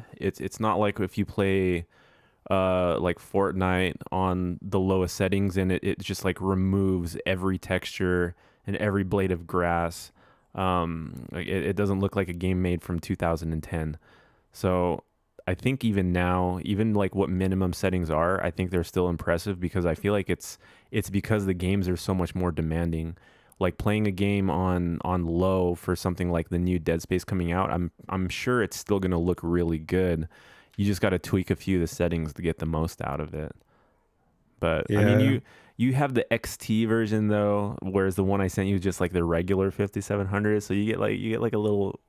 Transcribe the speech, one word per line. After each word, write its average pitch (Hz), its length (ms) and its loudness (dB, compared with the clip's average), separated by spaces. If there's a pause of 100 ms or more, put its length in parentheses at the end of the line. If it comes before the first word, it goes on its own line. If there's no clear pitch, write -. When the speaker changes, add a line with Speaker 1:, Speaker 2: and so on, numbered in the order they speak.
(160)
Speaker 1:
It's, - 240 -4
it's - 200 -8
not 110 180 0
like 104 220 0
if 95 180 -4
you 101 80 2
play, 95 640 0 (640)
uh, 92 480 2
like, 87 180 0
Fortnite 92 800 0 (160)
on 92 500 0
the 98 180 -2
lowest 95 360 2
settings 98 420 0
and 92 140 2
it, 90 120 0
it 101 160 -2
just, 95 240 -6
like, 90 160 -2
removes 95 840 2
every 92 320 0
texture 90 800 0 (320)
and 98 100 -4
every 101 260 2
blade 95 280 0
of 85 160 -4
grass. 85 640 0 (420)
Um, 85 760 -2
like, - 160 -8
it, 92 180 -2
it 92 100 0
doesn't 98 260 2
look 98 140 0
like 95 140 0
a 90 40 -6
game 92 280 0
made 87 220 0
from 85 160 -4
two - 160 -4
thousand 82 360 0
and 80 120 -4
ten. 78 340 -6 (540)
So 90 520 0 (440)
I 98 80 -2
think 131 280 -2
even 98 280 2
now, 90 500 2
even, 104 320 0
like, 101 220 0
what 95 140 2
minimum 92 440 0
settings 90 380 0
are, 85 320 2
I 87 80 -2
think 92 180 -4
they're 87 140 0
still 90 260 0
impressive 85 500 -2
because 87 280 -2
I 80 80 2
feel 101 180 0
like 101 160 -2
it's, - 300 -6 (320)
it's 107 180 -2
because 101 380 0
the 92 80 2
games 92 320 0
are 90 100 0
so - 160 -2
much 90 220 -2
more 90 160 0
demanding. 82 680 -2 (400)
Like, 90 220 -2
playing 107 260 0
a 101 60 0
game 98 400 0
on, 87 500 0
on 90 240 0
low 90 480 2
for 87 220 -2
something 87 360 -2
like 85 180 0
the 87 100 0
new 90 180 2
Dead 82 240 0
Space 92 220 -2
coming 87 280 -2
out, 92 200 0
I'm, 87 200 -2 (160)
I'm 92 220 -2
sure 123 320 0
it's - 160 -4
still 104 220 0
gonna 92 180 0
look 85 240 0
really 85 380 2
good. 85 480 0 (500)
You 101 80 2
just 101 160 0
gotta 92 160 2
tweak - 320 -2
a 95 60 0
few 95 220 0
of 87 40 0
the 82 60 0
settings 82 460 -2
to - 100 -12
get 80 160 -2
the 78 80 -2
most 80 340 -2
out 69 180 -4
of 78 140 -8
it. 76 220 -8 (1040)
But, 82 320 0
I 101 120 4
mean, 107 160 6
Speaker 2:
Yeah. 107 100 6
Speaker 1:
you, 135 120 2 (360)
you 127 160 2
have 135 200 2
the - 180 0
X - 260 -2
T 113 280 0
version, 110 440 2
though, 104 520 0
whereas 95 340 0
the 98 80 2
one 98 180 2
I 95 60 2
sent 95 200 0
you 101 80 2
is 90 60 0
just, 90 180 0
like, 90 140 0
the 87 100 2
regular 90 480 2
fifty-seven 101 560 -2
hundred. 104 340 2
So 98 120 -4
you 101 120 2
get, 110 140 0
like, 104 180 0
you 104 120 -4
get, 110 120 -2
like, 113 120 0
a 107 40 0
little, 104 520 0